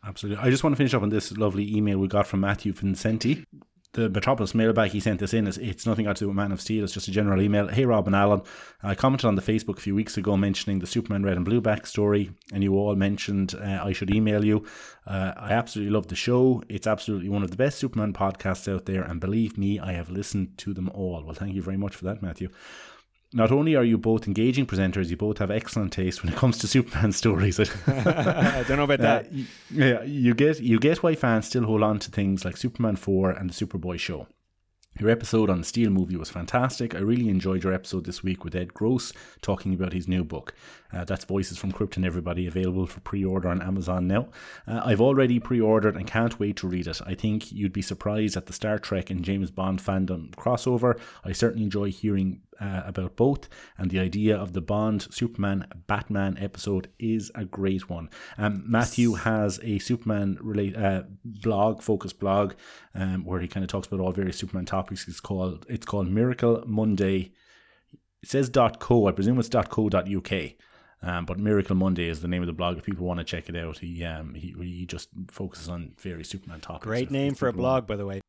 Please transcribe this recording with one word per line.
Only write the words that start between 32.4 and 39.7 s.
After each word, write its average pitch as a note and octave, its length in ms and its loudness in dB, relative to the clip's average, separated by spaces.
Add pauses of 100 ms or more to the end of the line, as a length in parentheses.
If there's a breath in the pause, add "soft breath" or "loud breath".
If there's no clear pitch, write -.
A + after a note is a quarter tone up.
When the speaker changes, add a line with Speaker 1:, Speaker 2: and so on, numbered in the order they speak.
Speaker 1:
like F2+ 120 -4
Superman A#2 400 -2
four F#2+ 340 2
and F2+ 200 -4
the - 40 -14 (120)
Superboy F2 320 -6
show. D#2 280 -6 (720)
Your G#2 120 4
episode A2+ 400 4
on F2+ 80 4
the E2 60 -4
Steel A#2 260 2
movie F#2 260 2
was D#2 140 -8
fantastic. B2 640 -2
I E2+ 60 -4
really A2+ 280 2
enjoyed F#2+ 360 0
your F#2 100 2
episode F#2 320 -6
this F2+ 160 -8
week F#2 220 -4
with E2 100 -10
Ed F2+ 180 -4
Gross A#2+ 400 0 (300 loud breath)
talking F#2+ 320 -2